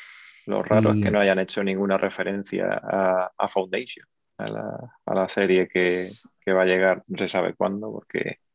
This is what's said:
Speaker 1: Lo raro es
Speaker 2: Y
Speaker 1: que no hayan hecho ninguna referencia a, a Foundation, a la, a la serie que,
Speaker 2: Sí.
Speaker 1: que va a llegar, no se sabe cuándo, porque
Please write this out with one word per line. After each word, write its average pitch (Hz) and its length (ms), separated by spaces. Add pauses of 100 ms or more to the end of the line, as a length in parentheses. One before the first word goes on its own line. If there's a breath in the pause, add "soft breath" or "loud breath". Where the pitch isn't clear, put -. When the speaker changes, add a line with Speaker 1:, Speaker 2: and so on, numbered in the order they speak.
(460 loud breath)
Speaker 1:
Lo 101 160
raro 107 280
es 107 60
Speaker 2:
Y 104 60
Speaker 1:
que 101 80
no 104 100
hayan 95 180
hecho 95 240
ninguna 98 360
referencia 98 840
a, 92 540
a 104 120
Foundation, 98 580 (320)
a - 80
la, - 460 (120)
a - 100
la 95 140
serie 92 400
que, 90 380
Speaker 2:
Sí. - 220 (120)
Speaker 1:
que 98 120
va 92 100
a 92 40
llegar, 92 400
no 92 120
se 95 100
sabe 90 260
cuándo, 101 380
porque - 460 (160)